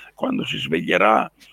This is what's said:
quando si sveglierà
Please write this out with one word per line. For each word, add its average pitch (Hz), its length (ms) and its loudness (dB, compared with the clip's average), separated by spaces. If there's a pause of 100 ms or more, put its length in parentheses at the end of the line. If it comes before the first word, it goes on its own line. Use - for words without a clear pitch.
(140)
quando - 320 -4
si - 100 -6
sveglierà 87 760 2 (220)